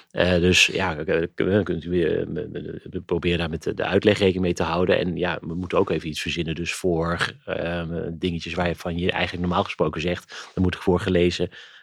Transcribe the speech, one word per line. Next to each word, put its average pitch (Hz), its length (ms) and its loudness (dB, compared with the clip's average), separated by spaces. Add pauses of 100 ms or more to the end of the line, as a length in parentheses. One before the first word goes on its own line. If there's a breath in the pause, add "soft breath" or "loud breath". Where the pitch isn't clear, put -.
(100)
Eh, 90 240 2
dus 87 320 6
ja, 92 280 -2
k-, 82 400 0
k-, 95 300 2
kunt 80 200 -4
u, 87 200 2
eh, 85 220 0
m-, 80 60 -8
m-, 80 480 -8 (100)
m-, 87 140 -8
probeer 85 340 0
daar 85 120 -2
met 82 120 -6
de, 85 120 -4
de - 100 -4
uitleg 98 340 4
rekening 92 260 2
mee 87 80 2
te 87 100 -2
houden. 87 360 2
En 87 180 -2
ja, 85 240 -2
we 82 140 -8
moeten 90 240 -2
ook 98 120 2
even 80 180 -2
iets 76 120 -6
verzinnen 78 340 -4
dus 85 200 -4
voor, 85 580 0 (120)
ehm, 82 680 -4
dingetjes 82 420 -4
waarvan 87 440 -4
je 92 120 2
eigenlijk 90 360 -2
normaal 90 180 2
gesproken 80 360 -2
zegt: - 540 -6
'Dan 95 80 0
moet 90 120 2
ik - 80 -12
voorgelezen, 90 680 2 (320 loud breath)